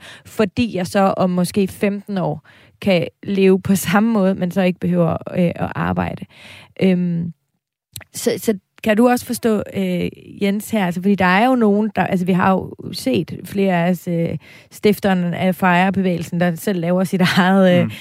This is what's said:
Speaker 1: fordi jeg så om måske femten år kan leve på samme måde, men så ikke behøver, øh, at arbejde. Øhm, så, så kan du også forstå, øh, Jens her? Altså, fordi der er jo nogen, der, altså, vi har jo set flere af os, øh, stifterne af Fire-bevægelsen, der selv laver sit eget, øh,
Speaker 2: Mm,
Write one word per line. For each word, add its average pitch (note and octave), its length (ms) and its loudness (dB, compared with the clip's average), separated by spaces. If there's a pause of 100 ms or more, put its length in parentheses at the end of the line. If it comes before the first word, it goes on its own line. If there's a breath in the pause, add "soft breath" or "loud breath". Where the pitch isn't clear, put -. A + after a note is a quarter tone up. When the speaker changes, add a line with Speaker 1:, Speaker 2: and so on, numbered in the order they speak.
(260 loud breath)
Speaker 1:
fordi A3 500 -2
jeg F3+ 100 -4
så G3+ 140 0 (160)
om F3+ 140 2
måske F3+ 380 0
femten G3+ 500 -4
år D#3 280 -6 (340 soft breath)
kan F3+ 260 0 (160)
leve F#3+ 380 2
på G3 160 0
samme G#3+ 360 2
måde, F#3+ 220 2
men F3+ 160 -4
så F#3+ 120 0
ikke F3+ 180 0
behøver, F3 320 0
øh, - 420 -2
at - 200 -6
arbejde. F3+ 500 -4 (580 loud breath)
Øhm, F3 500 0 (800)
så, - 240 -2
så G#3 220 -2 (260)
kan G#3+ 120 2
du A#3+ 120 6
også B3 180 0
forstå, A3+ 360 0 (120)
øh, F3+ 340 -2 (340)
Jens G3+ 280 -2
her? G#3 160 0
Altså, F3 160 -4
fordi G3+ 120 4
der F#3 100 0
er F#3+ 220 4
jo C4 80 2
nogen, G#3+ 420 2
der, - 100 0
altså, F#3 200 -2
vi F#3+ 60 2
har F#3 200 2
jo F3 200 -2 (200)
set - 520 -4
flere F#3 420 0
af F3+ 40 0
os, F3+ 180 -4
øh, E3+ 200 -2 (420 loud breath)
stifterne F#3+ 680 0
af F#3 180 0
Fire-bevægelsen, F3+ 840 0
der F3 140 2
selv F3+ 260 -4
laver F3+ 240 0
sit F3+ 160 -2
eget, F#3 600 4
øh, E3+ 40 2
Speaker 2:
Mm, - 60 -4 (100)